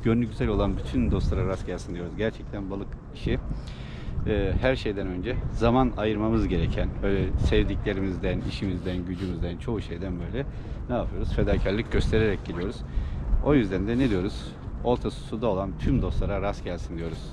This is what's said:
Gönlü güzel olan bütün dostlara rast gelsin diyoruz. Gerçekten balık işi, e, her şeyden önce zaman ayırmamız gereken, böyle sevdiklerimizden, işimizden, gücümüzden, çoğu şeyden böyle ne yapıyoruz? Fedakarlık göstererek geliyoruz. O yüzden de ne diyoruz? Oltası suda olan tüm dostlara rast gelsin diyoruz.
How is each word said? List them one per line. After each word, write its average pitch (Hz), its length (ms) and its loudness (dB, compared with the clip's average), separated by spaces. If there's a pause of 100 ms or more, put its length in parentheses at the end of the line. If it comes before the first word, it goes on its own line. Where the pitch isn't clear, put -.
Gönlü 117 220 4
güzel 117 220 -2
olan 101 280 4
bütün 120 340 0
dostlara 98 360 2
rast 95 200 -2
gelsin 87 280 -6
diyoruz. 87 240 -6
Gerçekten 101 520 -4
balık 98 160 -6 (280)
işi, - 240 -2 (880)
e, 101 340 2
her 131 160 4
şeyden 98 300 -2
önce 92 300 -2 (160)
zaman 117 440 4
ayırmamız 107 520 2
gereken, 90 400 2 (140)
böyle 98 220 2 (240)
sevdiklerimizden, 98 1000 2
işimizden, 92 480 -2
gücümüzden, 87 600 -4
çoğu 113 220 -2
şeyden 90 400 -6
böyle 107 260 -4 (440)
ne 123 60 0
yapıyoruz? - 360 0
Fedakarlık 101 600 2
göstererek 107 520 4
geliyoruz. 90 320 -4 (680)
O 143 100 6
yüzden 98 340 4
de 120 100 2
ne 131 120 4
diyoruz? 95 240 0 (500)
Oltası 120 360 0
suda 117 260 -4
olan 98 240 0 (100)
tüm - 220 4
dostlara 98 400 0
rast 101 220 -2
gelsin 87 340 -6
diyoruz. 80 200 -6 (140)